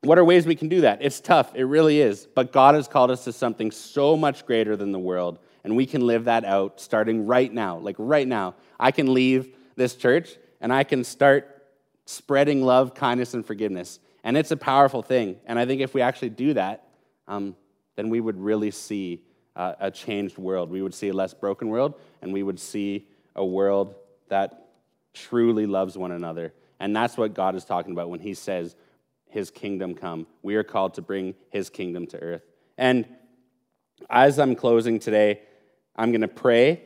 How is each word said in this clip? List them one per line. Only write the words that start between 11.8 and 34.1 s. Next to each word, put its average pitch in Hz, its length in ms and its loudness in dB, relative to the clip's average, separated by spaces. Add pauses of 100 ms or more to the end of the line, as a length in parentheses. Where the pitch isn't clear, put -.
spreading 143 580 0
love, 127 300 4
kindness, 123 400 -2
and 117 120 -6
forgiveness, 98 540 -8 (240)
and 123 140 0
it's 160 140 -2
a 151 60 -2
powerful 135 440 4
thing, 110 440 -2
and 117 120 -4
I 120 80 0
think 135 160 -2
if 131 120 -6
we 135 80 0
actually 123 280 -2
do 123 260 -2
that, 95 320 -4 (400)
um, 98 280 -8 (400)
then 107 140 -6
we 113 100 0
would 110 200 -4
really 107 320 -2
see 95 500 -8 (340)
uh, 90 240 -6
a 98 120 -4
changed 101 460 -8
world. 92 320 -6
We 95 120 -8
would 95 120 -6
see 101 160 -6
a 95 40 -4
less 95 200 -4
broken 104 360 -6
world, 127 240 -2 (280)
and 92 120 -10
we 98 100 -4
would 95 160 -6
see 101 480 -8 (280)
a 98 100 -4
world 98 500 0 (340)
that 98 400 -6 (440)
truly 117 520 0
loves 95 320 -4
one 90 140 -8
another. 85 420 -10 (260)
And 104 160 -4
that's 120 220 -2
what 110 160 -2
God 95 220 -2
is 92 100 -10
talking 87 260 -6
about 87 180 -8
when 87 100 -12
he 98 140 -10
says, 87 420 -8 (540)
"His 101 220 -8
kingdom 92 440 -8
come." 82 320 -10 (140)
We 101 140 -6
are 107 80 0
called 95 320 -4
to 98 60 -12
bring 92 340 -8 (140)
his 98 200 -8
kingdom 87 380 -10
to - 140 -16
earth. 85 220 -10 (340)
And 127 280 2 (1040)
as 135 300 4